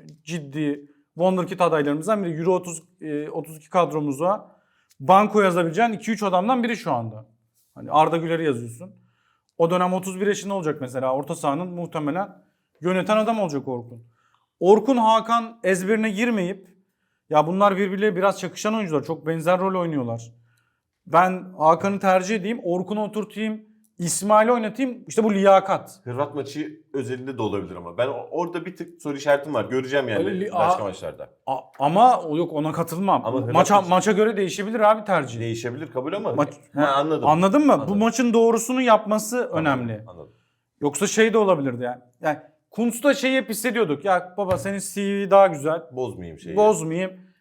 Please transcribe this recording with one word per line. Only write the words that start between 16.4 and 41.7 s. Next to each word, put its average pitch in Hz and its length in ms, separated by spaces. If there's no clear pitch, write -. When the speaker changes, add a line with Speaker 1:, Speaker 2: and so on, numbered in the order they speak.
Speaker 1:
ya 151 180
bunlar 190 300
birbirleriyle 196 380
biraz 185 240
çakışan 214 360
oyuncular. 160 280
Çok 147 240
benzer 165 320
rol 190 220
oynuyorlar. 127 500
Ben 185 360
Hakan'ı 175 420
tercih 190 360
edeyim, 214 280
Orkun'u 185 400
oturtayım, 214 580
İsmail'i 214 520
oynatayım. 240 560
İşte 214 160
bu 214 100
liyakat. 196 720
Speaker 2:
Hırvat 131 320
maçı 151 460
özelinde 127 440
de 117 40
olabilir 95 340
ama. 87 220
Ben 123 100
o-, 120 240
orada 170 340
bir 180 100
tık - 260
soru 143 160
işaretim 143 360
var. 107 120
Göreceğim 131 440
yani 101 160
Speaker 1:
Öyle 185 140
li-, 196 140
Speaker 2:
başka 175 300
Speaker 1:
a-, 101 40
Speaker 2:
maçlarda. 80 420
Speaker 1:
a-, 131 120
ama 190 420
o 156 160
yok, 170 160
ona 151 180
katılmam. 165 540
Speaker 2:
Ama 123 160
Hırvat 113 120
Speaker 1:
Maça, 185 220
Speaker 2:
maçı 190 140
Speaker 1:
maça 185 220
göre 214 260
değişebilir 202 420
abi 214 260
tercih. 135 340
Speaker 2:
Değişebilir 120 520
kabul 135 220
ama. 202 200
Speaker 1:
Maç-, 147 200
Speaker 2:
Ha, 143 60
Speaker 1:
ma-, 151 60
Speaker 2:
anladım. 143 400
Speaker 1:
anladın 190 380
mı? 254 80
Speaker 2:
Anladım. 151 200
Speaker 1:
Bu - 60
maçın 226 340
doğrusunu 233 480
yapması 214 560
Speaker 2:
Anladım, 185 200
Speaker 1:
önemli. 120 500
Speaker 2:
anladım. 87 260
Speaker 1:
Yoksa 147 260
şey 220 260
de 226 40
olabilirdi 139 460